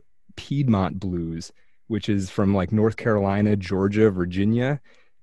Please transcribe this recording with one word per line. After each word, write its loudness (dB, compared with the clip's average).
Piedmont 0
blues, -6
which -4
is 0
from, 0
like, 0
North 2
Carolina, 2
Georgia, 2
Virginia. -2